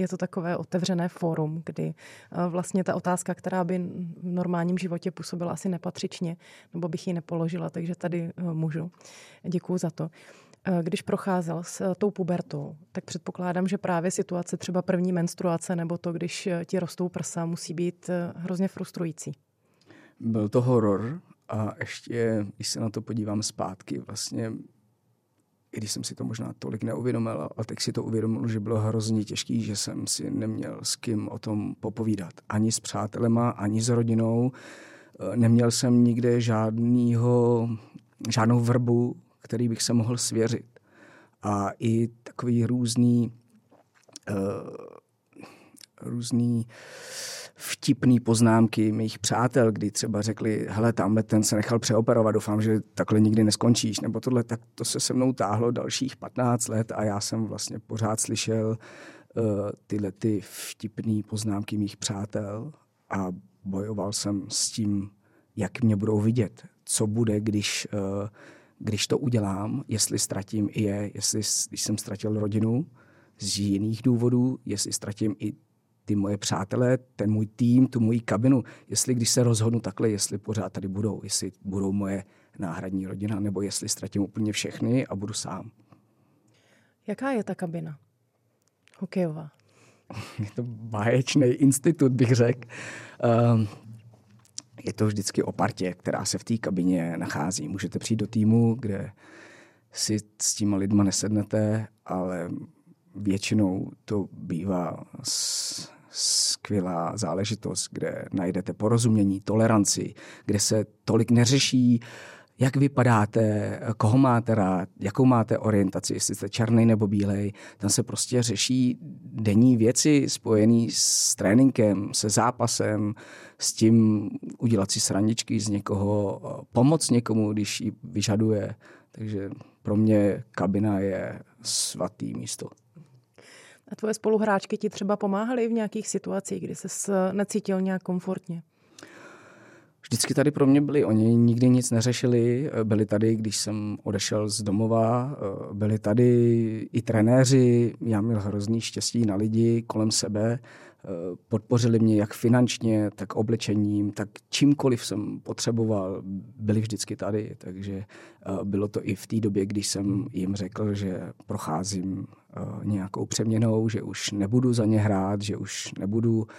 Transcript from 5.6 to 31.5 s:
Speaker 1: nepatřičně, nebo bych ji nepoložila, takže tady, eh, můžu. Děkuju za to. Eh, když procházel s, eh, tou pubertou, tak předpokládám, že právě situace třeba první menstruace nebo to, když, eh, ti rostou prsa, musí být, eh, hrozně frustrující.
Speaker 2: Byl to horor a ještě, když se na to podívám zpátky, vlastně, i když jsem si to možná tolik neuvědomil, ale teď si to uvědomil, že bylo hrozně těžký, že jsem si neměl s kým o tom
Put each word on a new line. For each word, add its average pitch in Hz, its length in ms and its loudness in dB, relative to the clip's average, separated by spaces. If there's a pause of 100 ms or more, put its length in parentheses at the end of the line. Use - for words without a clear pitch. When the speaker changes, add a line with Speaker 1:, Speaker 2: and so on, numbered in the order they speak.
Speaker 1:
nepatřičně, 175 680 -6 (380)
nebo 170 140 -4
bych 170 180 -8
ji 185 60 -2
nepoložila, 165 580 -4
takže 170 240 -6
tady, 170 420 -6
eh, 175 60 -8
můžu. 165 480 -4 (580)
Děkuju 180 300 -4
za 170 120 -4
to. 160 200 -6 (560)
Eh, 175 160 0
když 170 200 -4
procházel 175 600 -2
s, - 180 -12
eh, 190 180 -2
tou 208 120 0
pubertou, 165 640 -4 (160)
tak 185 120 -10
předpokládám, 180 640 -4
že 196 100 -2
právě 180 320 -2
situace 180 460 -4
třeba 180 260 -4
první 180 300 0
menstruace 175 640 -2
nebo 170 220 -4
to, 175 140 -6
když, 170 340 -8
eh, 175 180 -4
ti 185 140 -4
rostou 180 300 -4
prsa, 170 380 -6
musí 170 280 -8
být, 175 340 -6
eh, 175 280 -4
hrozně 180 320 -2
frustrující. 165 640 -8 (880)
Speaker 2:
Byl 110 280 0
to 123 140 2
horor 117 580 2 (280)
a 107 320 -4
ještě, 113 640 -4 (100)
když - 120 -8
se - 120 -6
na 113 100 -2
to 113 100 -6
podívám 107 420 -4
zpátky, - 560 -8
vlastně, 110 540 -8 (1200)
i - 40 -18
když 110 160 -6
jsem - 120 -8
si - 100 -10
to - 100 -8
možná 120 340 -8
tolik - 260 -8
neuvědomil, 113 720 -4
ale 113 100 -6
teď 110 140 -12
si 117 120 -4
to 117 100 -4
uvědomil, 113 460 -2
že 110 120 -2
bylo 107 200 -2
hrozně 110 440 0
těžký, - 380 -4
že 107 140 -4
jsem - 300 -6
si - 240 -4
neměl 107 520 -4
s - 140 -4
kým 104 320 -4
o - 100 -10
tom 101 420 -4